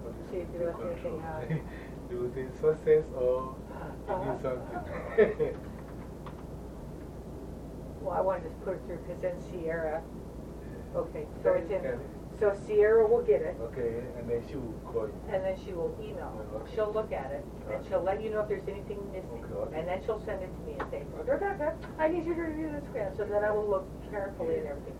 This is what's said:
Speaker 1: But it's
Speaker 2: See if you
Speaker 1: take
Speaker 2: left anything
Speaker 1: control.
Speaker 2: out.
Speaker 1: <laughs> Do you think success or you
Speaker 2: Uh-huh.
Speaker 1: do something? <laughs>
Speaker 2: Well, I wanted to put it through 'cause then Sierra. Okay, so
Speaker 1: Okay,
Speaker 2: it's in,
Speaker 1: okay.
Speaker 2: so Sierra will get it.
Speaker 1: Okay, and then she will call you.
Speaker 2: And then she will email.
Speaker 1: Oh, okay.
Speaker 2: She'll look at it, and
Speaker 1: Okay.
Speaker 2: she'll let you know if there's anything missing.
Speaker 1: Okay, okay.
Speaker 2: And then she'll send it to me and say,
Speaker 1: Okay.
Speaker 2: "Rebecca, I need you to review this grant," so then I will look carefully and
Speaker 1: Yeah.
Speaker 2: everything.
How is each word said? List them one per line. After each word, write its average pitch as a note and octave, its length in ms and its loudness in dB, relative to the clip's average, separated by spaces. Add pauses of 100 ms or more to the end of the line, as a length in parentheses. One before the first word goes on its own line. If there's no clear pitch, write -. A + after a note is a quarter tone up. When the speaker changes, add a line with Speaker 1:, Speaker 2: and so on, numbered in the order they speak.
Speaker 1:
But - 180 -8
it's - 100 -10
Speaker 2:
See G3+ 80 -4
if E3+ 140 -4
you E3+ 60 -6
Speaker 1:
take E3+ 80 2
Speaker 2:
left E3 140 -2
anything - 220 -4
Speaker 1:
control. D#3+ 200 -4
Speaker 2:
out. D#3+ 260 -4
Speaker 1:
<laughs> - 600 -4
Do B2 60 -6
you A#2+ 180 0
think C3 200 -4
success D#3 500 8 (100)
or B2+ 400 4 (540)
you - 60 2
Speaker 2:
Uh-huh. - 200 0
Speaker 1:
do - 80 -6
something? - 1200 2
<laughs> - 60 -10 (2250)
Speaker 2:
Well, F3 140 0
I - 40 4
wanted F#3 240 4
to D#3+ 60 -6 (140)
put F#3+ 120 0
it D#3 100 -6
through F3 200 -4
'cause E3+ 140 -6
then F3 200 0 (100)
Sierra. D#3+ 520 0 (920)
Okay, E3 320 -2 (160)
so - 80 8
Speaker 1:
Okay, C#3 100 8
Speaker 2:
it's - 100 -2
in, F#3+ 140 2
Speaker 1:
okay. B2 140 0 (400)
Speaker 2:
so G3+ 160 8 (120)
Sierra G#3+ 400 10
will A#3 160 8
get F#3+ 200 6
it. - 180 -2
Speaker 1:
Okay, A#2 460 -2 (100)
and A#2+ 140 -6
then A#2 180 0
she - 80 -6
will A#2 160 -4 (200)
call - 160 0
you. - 60 -6 (140)
Speaker 2:
And F#3+ 160 0
then F#3+ 120 0
she G3 180 -8
will D#3+ 260 0
email. C#3+ 320 -6 (220)
Speaker 1:
Oh, - 40 -4
okay. - 160 -10
Speaker 2:
She'll G#3+ 180 2
look G#3+ 200 0
at F#3+ 200 -4
it, - 120 -6 (240)
and - 120 -4
Speaker 1:
Okay. - 80 -10
Speaker 2:
she'll F3+ 140 4
let G3 200 2
you A3 80 -2
know G#3+ 100 2
if G#3 80 0
there's G3 200 -2
anything G3+ 440 -6
missing. - 320 -8
Speaker 1:
Okay, - 100 -6
okay. G#2+ 260 -4
Speaker 2:
And E3+ 80 -2
then F#3 160 0
she'll A3 200 0
send F#3+ 180 -2
it F#3 120 -8
to - 80 -8
me D3+ 160 -6
and F3 120 -4
say, C#3+ 140 -4 (160)
Speaker 1:
Okay. D#3+ 120 0
Speaker 2:
"Rebecca, E4 440 0 (220)
I D#4 100 6
need E4 160 2
you E4+ 100 2
to E4 80 -2
review D#4 300 -2
this D4 160 -6
grant," G3 280 -2
so G#3 80 0
then G#3 200 2
I G#3+ 60 4
will G#3 180 2
look F#3+ 180 2 (240)
carefully G3 460 -2
and D#3 80 0
Speaker 1:
Yeah. D3 60 -4
Speaker 2:
everything. - 300 -8